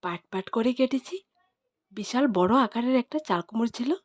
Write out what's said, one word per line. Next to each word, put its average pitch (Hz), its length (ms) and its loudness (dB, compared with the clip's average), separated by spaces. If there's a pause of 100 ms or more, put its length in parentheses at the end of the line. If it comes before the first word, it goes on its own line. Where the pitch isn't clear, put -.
পাট 170 260 -6
পাট 190 220 -6
করে 233 220 2
কেটেছি। 262 440 -2 (760)
বিশাল 214 360 -2
বড় 185 300 4
আকারের 247 380 0
একটা 254 220 -2 (100)
চাল 175 140 0
কুমড়ো 226 320 -2
ছিল 247 160 -4 (140)